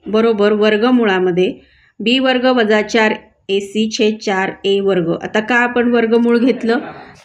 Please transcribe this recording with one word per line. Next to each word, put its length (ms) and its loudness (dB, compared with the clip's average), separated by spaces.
बरोबर 440 0
वर्गमुळामध्ये 1080 0
बी 200 0
वर्ग 260 0
वजा 360 2
चार 320 0
ए 100 0
सी 320 -2
छेद 260 0
चार 340 -4
ए 140 0
वर्ग. 320 0
आता 160 -4
का 160 -2
आपण 360 0
वर्गमूळ 460 2
घेतलं, 400 0